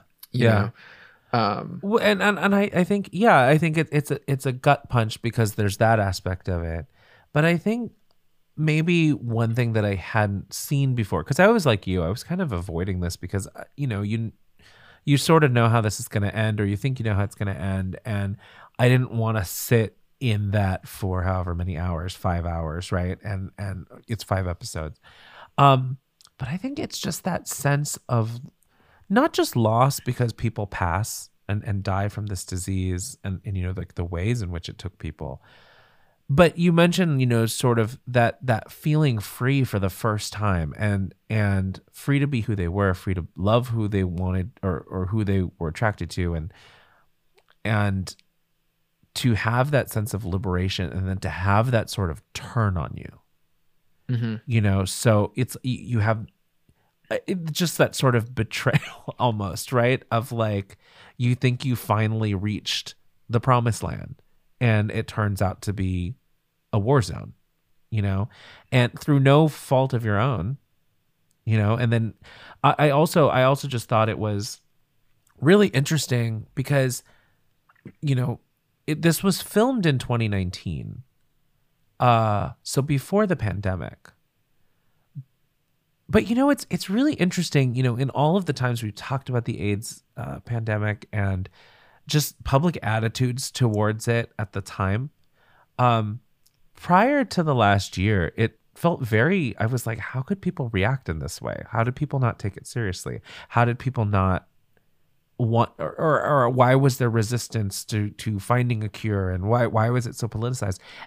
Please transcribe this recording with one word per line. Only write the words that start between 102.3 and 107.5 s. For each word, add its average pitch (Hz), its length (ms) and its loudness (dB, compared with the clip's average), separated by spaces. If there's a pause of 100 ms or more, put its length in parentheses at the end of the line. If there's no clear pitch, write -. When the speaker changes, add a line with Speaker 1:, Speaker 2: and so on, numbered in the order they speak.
Speaker 2:
take - 180 -6
it - 100 -20
seriously? 98 540 -6 (260)
How 120 160 2
did 120 160 0
people 123 240 -2
not 95 440 0 (920)
want, 113 420 2
or, 78 180 -6
or, 151 280 2
or 127 240 4
why 127 260 6
was 135 220 4
there 123 120 2
resistance 110 760 -2